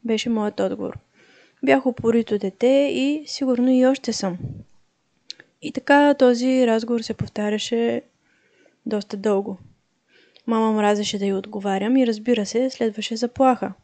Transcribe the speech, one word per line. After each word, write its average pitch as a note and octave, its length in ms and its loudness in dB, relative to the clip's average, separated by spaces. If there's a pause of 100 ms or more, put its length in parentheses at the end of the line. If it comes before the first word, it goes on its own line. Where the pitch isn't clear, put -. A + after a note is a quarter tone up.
беше A3+ 260 -2
моят G#3+ 300 -2
отговор. F#3+ 400 -4 (640)
Бях C4+ 220 4
упорито A#3 520 0
дете B3+ 560 2
и C#4+ 340 -2
сигурно B3+ 440 0
и B3+ 140 4
още B3+ 280 0
съм. F#3 240 -4 (1200)
И - 100 -10
така C#4+ 420 4
този B3+ 540 4
разговор A3+ 340 0
се A3 120 -8
повтаряше A3+ 880 -4 (840)
доста G#3 320 -6
дълго. G3 400 -2 (920)
Мама A3 240 2
мразеше G#3 480 0
да G3 60 -4
й G3 80 0
отговарям G3+ 640 -2
и, C4 100 4
разбира A3 380 0
се, B3 240 -2
следваше A3 460 -4
заплаха. A#3+ 580 0 (100)